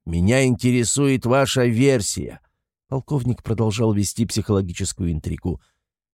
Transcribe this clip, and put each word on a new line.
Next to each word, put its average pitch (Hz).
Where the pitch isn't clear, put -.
меня 95
интересует 123
ваша 131
версия». 117
Полковник 127
продолжал 110
вести 101
психологическую 95
интригу. 82